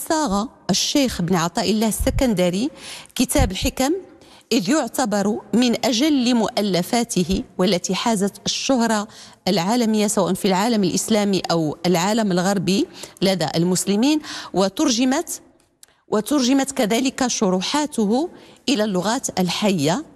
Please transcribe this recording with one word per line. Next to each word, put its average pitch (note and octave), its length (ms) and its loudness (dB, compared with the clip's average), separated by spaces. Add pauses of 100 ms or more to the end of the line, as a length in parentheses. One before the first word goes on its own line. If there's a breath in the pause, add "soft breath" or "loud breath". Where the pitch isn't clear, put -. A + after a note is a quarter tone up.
صاغ A#3+ 380 0 (240)
الشيخ B3+ 500 0
ابن F3 140 0
عطاء F3 360 0
الله A3 180 0
السكندري G3+ 840 0 (440 loud breath)
كتاب C4 380 2
الحكم، C4 400 -2 (600 loud breath)
إذ G#3+ 180 2
يعتبر A3 680 0 (120)
من A#3 340 2
أجل B3+ 480 2
مؤلفاته F#3+ 1080 0 (160)
والتي F#3+ 360 0
حازت G3+ 420 0 (100)
الشهرة A3+ 600 0 (400 loud breath)
العالمية G#3+ 580 2
سواء F#3+ 280 0
في - 140 -2
العالم G3+ 360 2
الإسلامي G3+ 680 0
أو D#3+ 260 -2 (100)
العالم F#3+ 460 2
الغربي F#3+ 540 0 (360 loud breath)
لدى F3+ 240 2 (100)
المسلمين، G3 640 2 (340 loud breath)
وترجمت، B3+ 840 0 (680 soft breath)
وترجمت C4 640 0
كذلك B3 540 0
شروحاته A#3 1040 0 (380 loud breath)
إلى G#3+ 160 0
اللغات G3+ 560 -2
الحية. F#3 640 0 (120)